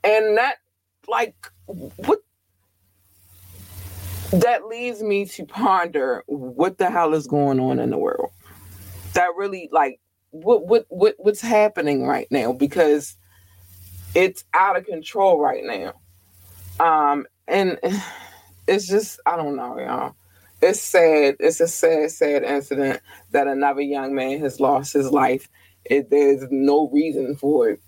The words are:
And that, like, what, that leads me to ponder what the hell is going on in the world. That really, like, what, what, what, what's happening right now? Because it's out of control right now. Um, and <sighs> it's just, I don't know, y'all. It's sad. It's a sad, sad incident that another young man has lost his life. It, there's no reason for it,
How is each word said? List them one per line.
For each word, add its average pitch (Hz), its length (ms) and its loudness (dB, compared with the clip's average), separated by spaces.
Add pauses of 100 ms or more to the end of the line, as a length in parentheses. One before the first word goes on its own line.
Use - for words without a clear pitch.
And 214 320 4
that, 262 200 0 (520)
like, - 260 -2 (320)
what, 262 540 -4 (2000)
that 214 360 2
leads 226 360 -8
me 202 220 -2
to - 220 -14
ponder 170 800 -2
what 139 500 -4
the 180 140 0
hell 165 240 2
is 147 120 -2
going 139 320 2
on 131 200 0
in 123 100 -2
the - 80 -2
world. - 340 -2 (840)
That 175 200 0
really, 190 380 -6
like, 143 280 0 (300)
what, 196 360 0
what, 220 240 2
what, 196 260 2
what's 208 240 0
happening 208 680 2
right - 240 -2
now? 123 220 0
Because 147 640 2 (1000)
it's 185 380 0
out 185 240 2
of 185 80 -6
control 180 560 2
right 143 240 -2
now. 98 300 -8 (840)
Um, 151 460 2 (220)
and 185 320 0 (440)
<sighs> - 460 -12
it's 196 180 0
just, 196 380 -2
I 170 120 0
don't 143 200 -4
know, 123 220 -8
y'all. 131 360 -6 (460)
It's 135 220 2
sad. 151 580 4
It's 160 200 0
a 170 80 4
sad, 160 420 0
sad 143 320 0
incident 139 580 -4 (300)
that 143 160 0
another 139 340 0
young 139 340 -4
man 135 260 -4
has 135 200 -4
lost 139 320 0
his 135 180 0
life. 135 380 0 (360)
It, 139 260 0
there's 139 400 4
no 139 400 2
reason 143 440 -2
for 139 360 2
it, - 180 -6